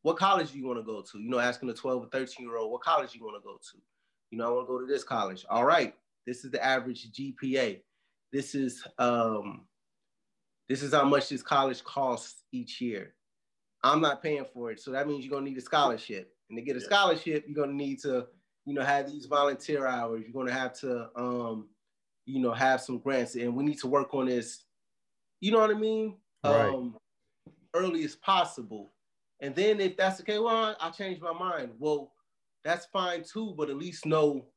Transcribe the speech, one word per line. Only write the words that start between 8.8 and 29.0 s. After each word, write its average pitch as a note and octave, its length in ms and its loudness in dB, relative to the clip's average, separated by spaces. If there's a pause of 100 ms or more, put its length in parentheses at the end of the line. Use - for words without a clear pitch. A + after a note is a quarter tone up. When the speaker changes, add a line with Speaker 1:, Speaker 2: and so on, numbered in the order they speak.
Speaker 1:
um, A2+ 680 0 (1000)
this C3 140 0
is C#3 100 -2
how C#3+ 120 6
much C#3 260 4
this C3 120 -6
college C3+ 420 2
costs C3 580 -4 (100)
each B2 280 -8
year. A2+ 340 -6 (680)
I'm D3 180 6
not C#3+ 220 2
paying D3+ 300 -2
for A#2+ 180 -8
it, A2 100 -10
so - 120 -12
that C#3 160 0
means C#3+ 160 -4
you're C3+ 80 -6
gonna C#3 160 -4
need C3 100 -6
a B2 40 -8
scholarship. A#2+ 720 0 (160)
And A#2 80 -10
to A#2 40 -10
get C3 140 -4
a B2 40 -6
Speaker 2:
Yeah. - 60 -10
Speaker 1:
scholarship, E3+ 600 2
you're D3 100 -10
gonna C#3+ 200 0
need C#3 240 -4
to, B2+ 280 -2 (380)
you C#3+ 80 -4
know, C#3 80 0
have C#3 280 2
these C#3+ 160 -12
volunteer C#3+ 600 2
hours. A#2 380 -2
You're A#2 80 -16
gonna B2+ 200 -2
have B2+ 280 -2
to, A#2+ 380 -4
um, A#2+ 520 -4 (560)
you C3 140 -2
know, B2 120 2
have C3 300 4
some B2+ 160 -6
grants, B2+ 380 0
and A#2+ 200 -2
we C#3 80 0
need D3 160 0
to - 60 -6
work C3+ 280 2
on C3 120 2
this, B2 380 -2 (760)
you F#3+ 120 0
know A3+ 80 8
what G#3+ 100 6
I G#3+ 40 4
mean? A3 440 -2 (240)
Speaker 3:
Right. A2+ 260 6
Speaker 1:
Um, B2 280 -4 (760)
early E3+ 300 0
as D3 120 -8
possible. A2+ 760 0 (480)